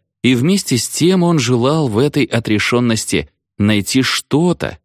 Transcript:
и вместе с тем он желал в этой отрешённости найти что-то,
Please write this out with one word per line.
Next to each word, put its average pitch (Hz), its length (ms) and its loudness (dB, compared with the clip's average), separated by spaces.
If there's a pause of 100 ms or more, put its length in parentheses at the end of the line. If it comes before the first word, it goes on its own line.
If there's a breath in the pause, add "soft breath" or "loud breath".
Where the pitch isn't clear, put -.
(240)
и 127 120 2
вместе 151 420 0
с - 100 -4
тем 175 360 2
он 170 160 2
желал 127 480 0
в 104 100 -2
этой 139 260 2
отрешённости 110 1080 -2 (280)
найти 107 460 0
что-то, - 800 -2